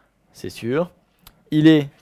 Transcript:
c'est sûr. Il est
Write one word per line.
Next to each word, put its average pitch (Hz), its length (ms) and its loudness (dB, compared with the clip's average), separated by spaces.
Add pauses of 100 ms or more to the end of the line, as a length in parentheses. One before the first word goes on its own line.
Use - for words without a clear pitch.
(320)
c'est - 200 -16
sûr. 143 400 -8 (580)
Il 151 160 0
est 151 240 4 (120)